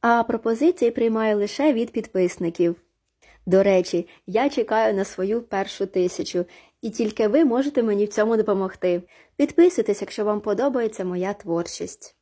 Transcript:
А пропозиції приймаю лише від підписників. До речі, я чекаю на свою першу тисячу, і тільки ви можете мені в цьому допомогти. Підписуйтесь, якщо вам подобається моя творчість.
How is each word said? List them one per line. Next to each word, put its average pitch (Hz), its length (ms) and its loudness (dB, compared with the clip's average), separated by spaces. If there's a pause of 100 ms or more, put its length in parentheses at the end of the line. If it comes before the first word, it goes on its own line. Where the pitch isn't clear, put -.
А 233 220 4
пропозиції 233 680 0
приймаю 220 460 0
лише 208 360 0
від 233 200 -2
підписників. 180 840 -2 (680)
До 190 160 4
речі, 185 460 2 (180)
я 220 220 0
чекаю 220 460 0
на 196 100 0
свою 202 380 -4
першу 196 440 -6
тисячу, 180 580 -2 (380)
і 226 80 -6
тільки 214 380 -2
ви 294 160 4
можете 269 380 0
мені 208 220 2
в 208 40 -4
цьому 220 280 0
допомогти. 190 680 0 (340)
Підписуйтесь, 294 640 2
якщо 208 240 -6
вам 208 160 0
подобається 220 640 -2
моя 180 280 -4
творчість. 170 880 -8